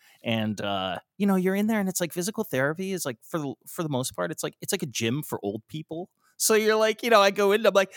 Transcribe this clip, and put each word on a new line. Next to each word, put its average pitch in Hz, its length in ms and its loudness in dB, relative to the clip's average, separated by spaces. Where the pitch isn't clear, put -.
And, 110 360 -2
uh, 95 380 -4
you 202 100 0
know, 196 80 4
you're 190 200 0
in 208 120 0
there 220 120 0
and 196 80 -2
it's 185 140 -4
like 175 120 -2
physical 208 300 -6
therapy 160 480 -2
is, 180 140 -6
like, 127 160 -6
for - 180 -6
the, 143 140 -4
for - 160 -8
the 156 60 -4
most 131 260 -2
part, 175 160 -4
it's - 120 -6
like, 151 180 -8
it's - 120 -8
like 196 100 -2
a 165 40 -4
gym 117 340 -2
for - 220 -8
old 104 240 -6
people. 160 420 -10
So - 180 2
you're 214 200 4
like, 220 260 2
you 247 80 -2
know, 220 120 8
I 202 100 6
go 202 220 2
in 220 80 2
and 220 60 4
I'm 190 60 6
like, 196 240 4